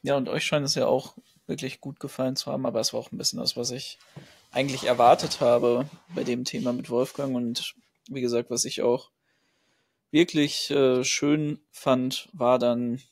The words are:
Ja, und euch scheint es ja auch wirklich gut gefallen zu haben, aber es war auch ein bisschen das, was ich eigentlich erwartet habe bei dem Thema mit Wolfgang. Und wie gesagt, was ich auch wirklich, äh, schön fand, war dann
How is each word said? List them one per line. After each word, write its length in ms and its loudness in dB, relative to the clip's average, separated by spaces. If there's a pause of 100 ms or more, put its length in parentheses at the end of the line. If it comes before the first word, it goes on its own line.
Ja, 140 2
und 120 -2
euch 160 -2
scheint 220 0
es 80 0
ja 120 2
auch 280 0 (320)
wirklich 340 -8
gut 200 -12
gefallen 360 -4
zu 140 -6
haben, 160 -4
aber 140 -2
es 120 -2
war 80 -4
auch 120 -14
ein 60 -10
bisschen 200 -4
das, 180 -4
was 140 -4
ich 280 -10 (520)
eigentlich 340 -2
erwartet 560 4
habe 480 4 (260)
bei 100 -4
dem 200 -4
Thema 280 -4
mit 180 -8
Wolfgang. 460 -2
Und 380 -6 (340)
wie 120 -8
gesagt, 300 -2
was 140 -2
ich 180 -6
auch 280 0 (1000)
wirklich, 600 2
äh, 340 4
schön 540 0 (120)
fand, 600 0
war 260 4
dann 420 0 (120)